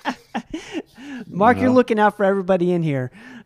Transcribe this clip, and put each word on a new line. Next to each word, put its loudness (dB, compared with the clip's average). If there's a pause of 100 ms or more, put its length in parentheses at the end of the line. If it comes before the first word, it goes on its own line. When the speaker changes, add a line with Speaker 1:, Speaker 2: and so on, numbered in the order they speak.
Speaker 1:
<laughs> -12
Mark, 2
Speaker 2:
you -2
Speaker 1:
you're 4
Speaker 2:
know. 4
Speaker 1:
looking 2
out 2
for 0
everybody 2
in 0
here. -2 (360)